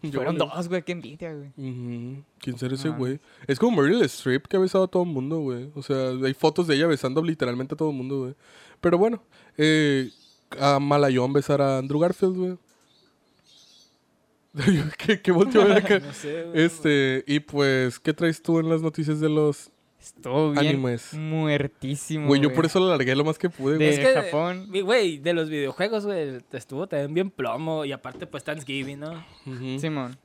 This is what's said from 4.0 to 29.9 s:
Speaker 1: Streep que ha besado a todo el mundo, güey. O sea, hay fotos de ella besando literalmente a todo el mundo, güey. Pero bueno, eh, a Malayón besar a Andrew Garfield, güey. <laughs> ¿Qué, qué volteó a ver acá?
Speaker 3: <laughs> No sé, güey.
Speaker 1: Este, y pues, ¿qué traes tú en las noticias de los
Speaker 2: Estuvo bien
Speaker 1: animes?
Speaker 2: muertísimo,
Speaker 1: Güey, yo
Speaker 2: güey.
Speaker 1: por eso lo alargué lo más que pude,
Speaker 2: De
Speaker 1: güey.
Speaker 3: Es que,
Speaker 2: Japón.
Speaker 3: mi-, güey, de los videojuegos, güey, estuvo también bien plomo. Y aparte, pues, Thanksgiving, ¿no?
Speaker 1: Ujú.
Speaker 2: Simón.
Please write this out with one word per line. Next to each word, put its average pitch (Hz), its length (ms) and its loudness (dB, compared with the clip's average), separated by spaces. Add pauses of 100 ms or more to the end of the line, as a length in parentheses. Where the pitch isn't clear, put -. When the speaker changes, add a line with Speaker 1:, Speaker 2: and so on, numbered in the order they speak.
Speaker 1:
Streep 135 420 0
que - 120 -2
ha - 20 4
besado 190 240 2
a 185 40 0
todo 180 140 0
el 175 80 -2
mundo, 147 300 -4
güey. 135 340 -6
O 147 80 -12
sea, 131 280 -2 (140)
hay 131 120 2
fotos 165 320 2
de 151 80 4
ella 147 100 4
besando 143 380 0
literalmente 135 500 -2
a 147 40 -10
todo 156 120 0
el 147 60 -4
mundo, 131 240 -6
güey. 127 160 -6 (460)
Pero 175 180 4
bueno, 220 240 2 (340)
eh, 151 540 2 (480)
a 139 200 4
Malayón 139 540 2
besar 143 260 2
a 135 200 2
Andrew 135 200 -2
Garfield, 180 380 0
güey. 185 200 -4 (2000)
<laughs> 156 440 0
¿Qué, 208 240 0
qué 190 100 0
volteó 202 300 6
a 190 40 8
ver 214 120 6
acá? 196 220 4
Speaker 3:
<laughs> 139 60 -10
No 143 80 -12
sé, 151 300 -8
güey. 165 200 2
Speaker 1:
Este, 147 640 2
y 143 140 2
pues, 135 580 2
¿qué 156 140 0
traes 165 280 -2
tú 165 180 2
en 165 100 0
las 160 120 2
noticias 156 380 -2
de 156 100 2
los 151 420 0 (280)
Speaker 2:
Estuvo 147 520 -2
bien 143 160 2
Speaker 1:
animes? 131 460 -2
Speaker 2:
muertísimo, 151 1120 -4
Speaker 1:
Güey, 143 120 6
yo 143 100 4
Speaker 2:
güey. 131 60 -4
Speaker 1:
por 160 100 2
eso 165 140 2
lo 185 80 4
alargué 135 280 0
lo 147 100 2
más 156 120 -2
que 180 120 -2
pude, 139 280 -2
Speaker 2:
De 151 100 2
Speaker 1:
güey. - 20 6
Speaker 3:
Es 147 100 2
que, 262 140 4
Speaker 2:
Japón. 180 560 -2
Speaker 3:
mi-, 196 120 -2
güey, 190 360 2
de 156 160 -2
los 160 160 0
videojuegos, 175 560 -2
güey, 156 320 -4 (160)
estuvo 135 340 -8
también 143 260 -4
bien 185 180 -2
plomo. 151 540 -4
Y 139 60 -6
aparte, 131 360 -12
pues, 139 160 -12
Thanksgiving, 139 560 -8
¿no? 160 260 -14 (200)
Speaker 1:
Ujú. 131 340 -10
Speaker 2:
Simón. 143 460 -6